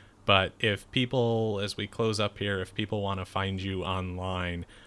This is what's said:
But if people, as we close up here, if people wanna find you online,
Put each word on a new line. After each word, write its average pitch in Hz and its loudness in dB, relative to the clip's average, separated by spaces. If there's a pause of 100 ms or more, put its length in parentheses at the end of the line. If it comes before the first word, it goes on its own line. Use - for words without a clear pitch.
(240)
But 95 6
if 104 0
people, 117 2
as 101 -4
we 101 -6
close 110 0
up 104 0
here, 101 0
if 92 -6
people 107 -2
wanna 95 -2
find 95 -2
you 95 -2
online, 90 -2 (200)